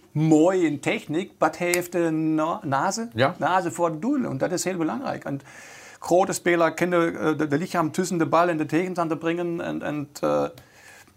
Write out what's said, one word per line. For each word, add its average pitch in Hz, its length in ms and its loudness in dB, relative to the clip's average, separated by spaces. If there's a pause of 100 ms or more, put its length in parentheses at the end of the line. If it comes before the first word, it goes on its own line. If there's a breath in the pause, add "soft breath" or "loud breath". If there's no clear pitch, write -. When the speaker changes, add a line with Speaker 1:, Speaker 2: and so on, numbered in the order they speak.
(120)
Speaker 1:
mooi 160 540 6
in 147 140 -2
techniek, 180 580 -4
maar 160 200 2
hij 175 80 -2
heeft 175 260 0
de 170 180 0
na-, 156 520 0
nase, 180 520 -2
Speaker 2:
Ja. 135 240 2
Speaker 1:
nase 170 320 0
voor 170 200 0
het 156 120 -8
doel. 269 220 0
En 135 140 -4
dat 151 140 -2
is 170 120 -2
heel 185 120 -4
belangrijk. 175 480 -4
En 139 160 -6 (580 loud breath)
grote 185 340 2
spelers 170 420 2
kunnen, 175 460 0
eh, 156 180 0
de, 156 80 0
de 143 120 0
lichaam 170 320 -2
tussen 180 280 -2
de 160 80 2
bal 160 220 4
en 165 80 0
de 151 100 -2
tegenstander 170 520 -2
brengen. 170 420 -4
En, 156 220 -6
en, 147 260 -6 (120)
eh, 147 240 0 (720 loud breath)